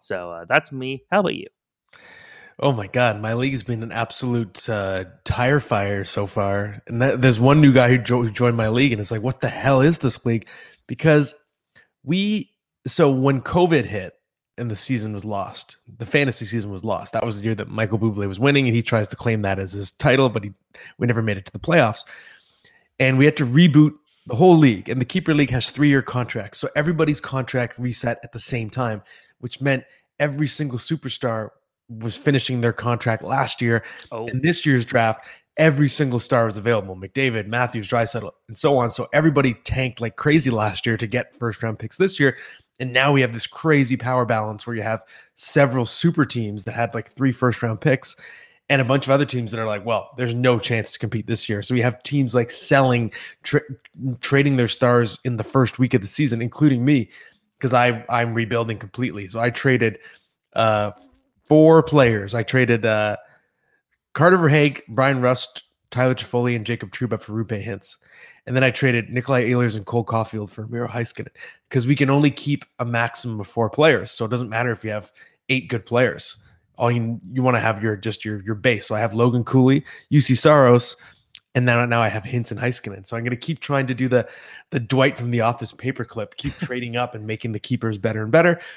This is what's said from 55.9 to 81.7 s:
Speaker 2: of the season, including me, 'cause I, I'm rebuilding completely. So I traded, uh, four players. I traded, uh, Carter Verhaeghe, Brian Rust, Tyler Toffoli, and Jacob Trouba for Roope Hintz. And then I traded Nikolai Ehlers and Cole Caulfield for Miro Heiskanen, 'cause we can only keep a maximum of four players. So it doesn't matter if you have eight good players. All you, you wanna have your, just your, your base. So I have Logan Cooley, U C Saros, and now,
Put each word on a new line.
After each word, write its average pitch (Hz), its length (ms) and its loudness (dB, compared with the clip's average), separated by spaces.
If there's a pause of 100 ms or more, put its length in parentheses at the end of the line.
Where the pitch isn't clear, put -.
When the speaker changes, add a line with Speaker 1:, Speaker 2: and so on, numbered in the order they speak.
Speaker 2:
of 117 80 4
the 98 60 -8
season, 117 340 -2
including 123 420 2
me, 135 280 2 (480)
'cause 127 140 -2
I, 120 360 4
I'm 117 240 -2
rebuilding 113 460 -2
completely. 104 480 -10
So 110 120 -8
I 117 120 0
traded, 117 480 0 (560)
uh, 107 380 0 (540)
four 156 360 8
players. 117 500 2
I 113 80 0
traded, 117 460 2
uh, 107 300 0 (1000)
Carter 180 240 6
Verhaeghe, 147 480 4
Brian 131 340 0
Rust, - 400 0 (300)
Tyler 127 240 2
Toffoli, 120 400 -2
and 110 100 -6
Jacob 117 240 -6
Trouba 110 320 -6
for 104 120 -14
Roope 107 300 -6
Hintz. - 340 -12 (500)
And 123 80 -2
then 131 80 0
I 127 80 4
traded 120 400 -2
Nikolai 123 320 -2
Ehlers 120 340 0
and 101 80 -12
Cole 117 180 -2
Caulfield 110 480 -6
for 107 140 -14
Miro 120 220 -8
Heiskanen, - 400 -8 (420)
'cause 123 160 0
we 139 100 2
can 135 140 2
only 143 220 4
keep - 340 -6 (140)
a 123 60 -4
maximum 117 540 -4
of 98 80 -10
four 113 220 -2
players. 135 400 2
So - 160 -6
it 104 60 -4
doesn't 120 180 -4
matter 117 220 -2
if 104 120 -8
you 110 60 -8
have 104 220 -8 (380)
eight 131 180 -2
good 117 180 -6
players. 117 520 -2 (400)
All 117 140 0
you, 117 280 -2 (120)
you 127 120 -2
wanna 123 160 -2
have 107 240 -2
your, 107 120 -2
just 104 300 -8
your, 107 180 -8
your 110 120 -6
base. 110 320 -2
So 107 80 -4
I 107 40 -2
have 107 140 -2
Logan 120 300 2
Cooley, 131 420 2 (240)
U 147 100 4
C 131 140 2
Saros, 127 640 6 (560)
and 123 100 0
now, 120 220 2